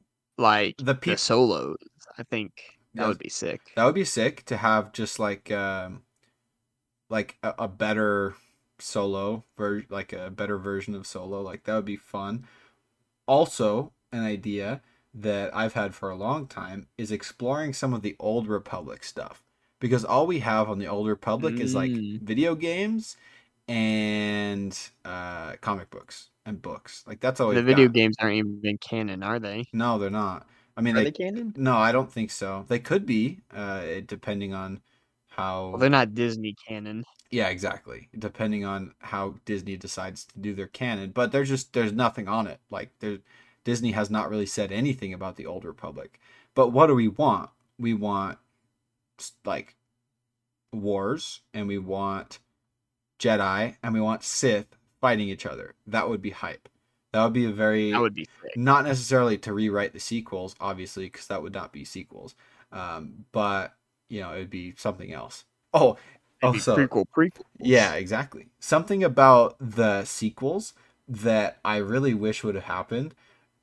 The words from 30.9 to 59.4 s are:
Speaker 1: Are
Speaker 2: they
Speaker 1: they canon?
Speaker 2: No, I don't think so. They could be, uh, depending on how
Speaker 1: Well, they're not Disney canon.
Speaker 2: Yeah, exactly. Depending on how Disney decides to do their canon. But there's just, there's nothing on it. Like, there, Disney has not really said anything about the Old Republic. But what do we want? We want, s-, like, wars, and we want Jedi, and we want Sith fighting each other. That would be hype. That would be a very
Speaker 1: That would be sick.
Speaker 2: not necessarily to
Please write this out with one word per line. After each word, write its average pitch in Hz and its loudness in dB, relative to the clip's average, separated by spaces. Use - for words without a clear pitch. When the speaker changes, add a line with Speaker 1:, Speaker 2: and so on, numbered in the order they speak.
Speaker 1:
Are 110 6
Speaker 2:
they - 6
Speaker 1:
they 151 0
canon? 208 -6
Speaker 2:
No, 131 2
I 110 6
don't 127 0
think 110 -4
so. 98 -6
They 120 0
could 185 0
be, 127 0
uh, 98 -8
depending 101 -8
on 95 -10
how 95 -6
Speaker 1:
Well, 113 -6
they're 131 6
not 123 4
Disney 110 -2
canon. 107 -10
Speaker 2:
Yeah, 113 0
exactly. 90 -6
Depending 107 -4
on 98 -8
how 98 -6
Disney 98 -6
decides 95 -12
to - -20
do 104 -6
their 95 -8
canon. 101 -6
But 120 0
there's 139 0
just, 135 -4
there's 113 2
nothing 113 -2
on 107 -2
it. 78 -12
Like, - -10
there, 104 -6
Disney 120 0
has 104 0
not 104 -2
really 104 -2
said 98 -4
anything 113 -2
about 92 -10
the - -14
Old 87 -10
Republic. 73 -14
But 127 6
what 135 8
do 143 6
we 113 6
want? 104 2
We 117 0
want, 101 -2
s-, - -16
like, 90 -6
wars, 104 -2
and 104 -6
we 101 -4
want 98 -6
Jedi, 104 2
and 117 -2
we 110 2
want 107 -2
Sith - 0
fighting 107 2
each - -10
other. 62 -12
That 104 0
would 107 -4
be 101 -6
hype. - -12
That 110 6
would 113 4
be 123 2
a 113 -2
very 107 2
Speaker 1:
That 117 2
would 110 2
be 82 -10
sick. - -10
Speaker 2:
not 139 6
necessarily 123 2
to 107 -8